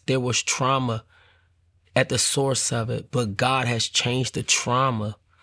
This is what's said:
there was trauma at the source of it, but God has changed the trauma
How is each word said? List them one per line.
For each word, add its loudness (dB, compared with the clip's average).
there 2
was 0
trauma 0
at 4
the 0
source 0
of -2
it, -6
but -2
God 2
has 0
changed -2
the -2
trauma 0